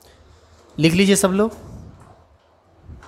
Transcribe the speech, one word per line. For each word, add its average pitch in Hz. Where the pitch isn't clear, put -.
लिख 156
लीजिए 196
सब 190
लोग, 214